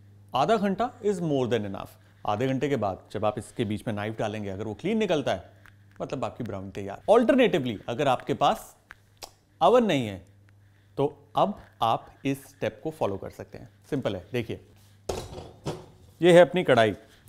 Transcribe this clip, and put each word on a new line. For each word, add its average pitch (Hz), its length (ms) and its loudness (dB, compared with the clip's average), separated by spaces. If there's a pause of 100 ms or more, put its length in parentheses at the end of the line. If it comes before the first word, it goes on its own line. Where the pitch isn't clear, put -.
(360)
आधा 160 220 2
घंटा 202 440 -4
is 208 180 0
more 143 300 0
than 110 160 0
enough। 98 240 -10 (360)
आधे 107 220 -2
घंटे 135 220 -2
के 143 60 0
बाद 101 360 -4
जब 107 140 -4
आप 107 140 -2
इसके 113 260 -6
बीच 101 220 -4
में 113 60 -4
नाइफ 107 240 -6
डालेंगे, 107 320 -4
अगर 95 140 -8
वो 107 100 -8
क्लीन 202 240 -4
निकलता 156 360 0
है, - 180 -8 (500)
मतलब 131 240 -6
आपकी 107 180 -8
ब्राउनी 98 280 -8
तैयार। 101 380 -10
Alternatively, 202 680 4 (120)
अगर 139 180 -2
आपके 127 260 0
पास - 440 -2 (840)
ओवन 233 200 6
नहीं 143 240 0
है 95 180 -10 (720)
तो - 380 -4
अब 180 260 0 (200)
आप 117 340 0 (100)
इस 135 200 -4
स्टेप - 380 -8
को 156 80 -6
फॉलो 104 260 -4
कर 101 120 -12
सकते - 280 -16
हैं, 120 120 -20 (200)
सिंपल 120 260 -4
है। 87 160 -12
देखिए, 117 360 -6 (1500)
ये 175 120 8
है 175 80 12
अपनी 175 220 4
कढ़ाई 113 320 4 (340)